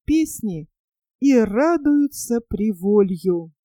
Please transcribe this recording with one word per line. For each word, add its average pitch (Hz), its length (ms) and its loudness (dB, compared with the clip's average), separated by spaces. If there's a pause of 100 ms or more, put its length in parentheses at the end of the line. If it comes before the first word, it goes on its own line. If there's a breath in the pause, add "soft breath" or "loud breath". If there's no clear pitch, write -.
песни 220 640 -4 (500)
и 269 180 4
радуются 285 1040 0
приволью. 185 1120 -2 (120)